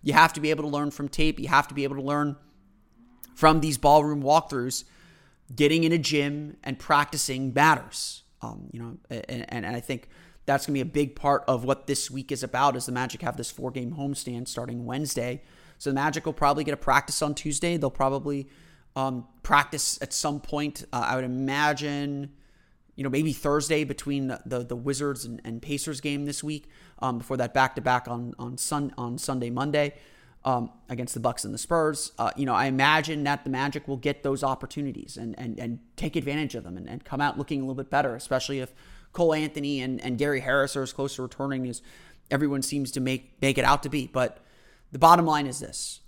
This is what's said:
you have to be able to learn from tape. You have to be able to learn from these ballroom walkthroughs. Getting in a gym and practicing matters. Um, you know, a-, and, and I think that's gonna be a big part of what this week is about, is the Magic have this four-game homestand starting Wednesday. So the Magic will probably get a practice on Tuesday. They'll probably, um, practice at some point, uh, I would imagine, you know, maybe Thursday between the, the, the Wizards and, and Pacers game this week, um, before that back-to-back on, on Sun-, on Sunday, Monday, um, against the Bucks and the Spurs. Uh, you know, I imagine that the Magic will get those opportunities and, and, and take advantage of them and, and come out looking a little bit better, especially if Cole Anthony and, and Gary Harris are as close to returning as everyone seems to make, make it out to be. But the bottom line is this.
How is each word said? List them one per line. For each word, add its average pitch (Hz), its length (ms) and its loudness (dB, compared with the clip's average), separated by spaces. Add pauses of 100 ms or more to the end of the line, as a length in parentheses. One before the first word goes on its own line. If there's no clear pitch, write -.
you 143 120 -2
have 160 200 8
to 156 80 -6
be 151 80 0
able 151 140 0
to 151 60 -4
learn 147 200 -2
from 143 180 -6
tape. 156 320 2
You 127 80 -6
have 139 200 6
to 139 80 -12
be 143 80 -2
able 139 120 -2
to 139 60 -6
learn 143 340 0 (1000)
from 156 260 6
these 151 160 0
ballroom 147 460 6
walkthroughs. 139 600 2 (720)
Getting 156 300 6
in 160 80 4
a 165 60 4
gym 147 640 -2
and 131 140 -6
practicing 135 760 0
matters. - 720 2 (180)
Um, 110 320 -12
you 117 60 -12
know, 117 180 -12 (120)
a-, 120 220 -10
and, 120 340 -8
and 113 120 -4
I - 20 -6
think - 300 -8 (360)
that's 139 200 2
gonna 147 80 -2
be 139 80 2
a 120 40 0
big 147 300 0
part 139 320 2
of 123 160 2
what 131 240 0
this 135 240 -2
week 131 220 -6
is 120 100 -6
about, 127 320 2
is 123 120 -6
the 127 40 -6
Magic 123 300 -4
have 131 160 -4
this 120 140 -8
four-game 127 420 -6
homestand 135 540 -6
starting 120 380 -6
Wednesday. 127 580 -4 (360)
So 143 120 -2
the - 20 2
Magic 147 320 0
will 156 80 -2
probably 143 300 4
get 151 100 -2
a 139 40 -4
practice - 440 2
on 147 140 0
Tuesday. 170 420 -2
They'll 143 140 0
probably, 139 580 -2 (460)
um, 135 320 -4 (160)
practice - 580 2
at 139 100 -8
some 147 280 -2
point, 147 520 -4
uh, 123 140 -2
I 131 100 2
would 131 80 0
imagine, 143 1080 0 (640)
you 135 80 -8
know, 135 80 -2
maybe 151 200 2
Thursday 151 520 0
between 139 420 -4
the, 131 180 -6
the, 123 200 -4
the 120 120 -6
Wizards 131 480 -2
and, 117 220 -10
and 113 160 -8
Pacers 143 400 -6
game 143 240 -2
this 143 180 -6
week, 151 240 -8 (300)
um, 123 220 -2
before 131 180 -4
that 123 160 -2
back-to-back 127 540 2
on, 120 320 -6
on 123 180 -8
Sun-, 143 400 -2
on 120 220 -6
Sunday, 123 320 -4
Monday, 143 420 0 (520)
um, 123 260 0 (180)
against 123 240 -6
the 123 60 -6
Bucks 120 260 0
and 101 80 -6
the - 60 -8
Spurs. 156 580 0
Uh, 117 180 0
you 139 120 -2
know, 120 80 2
I 110 100 4
imagine 147 600 4
that 143 180 0
the 139 80 -6
Magic 139 360 -4
will 139 100 -4
get 143 260 -2
those 139 200 0
opportunities 135 720 -6
and, 113 220 -10
and, 117 220 -8
and 120 180 -6 (180)
take - 200 -4
advantage 143 400 -2
of 113 80 -8
them 90 140 -12
and, 82 120 -12
and 127 140 -12
come 135 180 -6
out 143 160 0
looking 143 220 -4
a 135 40 -4
little 131 120 -6
bit 131 160 -8
better, 139 240 2
especially 131 460 -4
if 127 120 -10 (400)
Cole 165 220 4
Anthony 147 440 -2
and, 127 220 -4
and 123 160 -4
Gary 139 220 0
Harris 135 360 2
are 139 60 0
as 127 100 -4
close 139 260 -4
to 131 40 -8
returning 131 460 -4
as 120 160 -8 (480)
everyone 139 320 2
seems 139 300 -2
to 139 60 -4
make, 131 440 -4
make 135 160 4
it 127 40 2
out 143 200 4
to 147 60 -6
be. 131 180 -2
But - 320 -2 (500)
the 131 100 -10
bottom 165 260 10
line 147 220 2
is 127 120 -6
this. - 480 -10